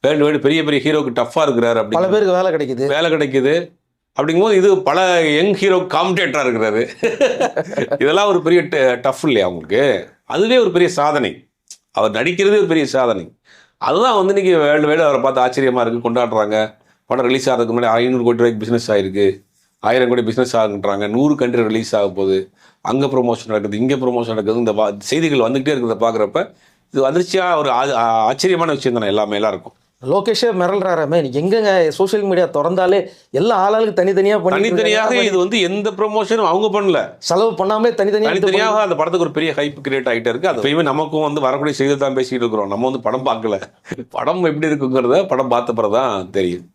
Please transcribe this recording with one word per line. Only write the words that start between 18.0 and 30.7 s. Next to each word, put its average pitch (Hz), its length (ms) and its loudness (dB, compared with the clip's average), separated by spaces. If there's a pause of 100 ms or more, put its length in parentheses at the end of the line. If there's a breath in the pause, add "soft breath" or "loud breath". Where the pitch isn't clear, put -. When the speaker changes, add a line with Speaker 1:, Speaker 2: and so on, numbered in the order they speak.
Speaker 1:
கோடி 120 120 2
ரூபாய்க்கு 113 300 0
பிசினஸ் 117 260 -2
ஆயிருக்கு, 98 520 0 (340)
ஆயிரம் 123 300 2
கோடி 123 140 0
பிசினஸ் 120 340 -2
ஆகுன்றாங்க, 101 520 -2
நூறு 135 260 2
கண்ட்ரி 123 280 0
ரிலீஸ் 110 340 -2
ஆக 101 120 2
போகுது, 95 420 -2 (300 soft breath)
அங்க 135 260 -2
ப்ரமோஷன் 120 400 -2
நடக்குது, 107 320 -4
இங்க 127 160 0
ப்ரமோஷன் 123 320 -2
நடக்குது, 110 320 -2
இந்த 113 140 0
வா-, 104 260 0
செய்திகள் 147 400 -2
வந்துகிட்டே 131 380 0
இருக்கிறத 117 240 -2
பாக்குறப்ப, 107 520 -2 (400 soft breath)
இது 131 180 2
அதிர்ச்சியா 180 460 0
ஒரு 143 140 0
ஆ-, 123 240 0
ஆ-, 113 300 2
ஆச்சரியமான 165 480 0
விஷயம் 131 260 0
தானே 104 120 -2
எல்லாமே, 104 240 0
எல்லாருக்கும். 101 380 -2 (380)
Speaker 2:
லோகேஷே 202 360 0
மிரள்றாராமே, 180 840 0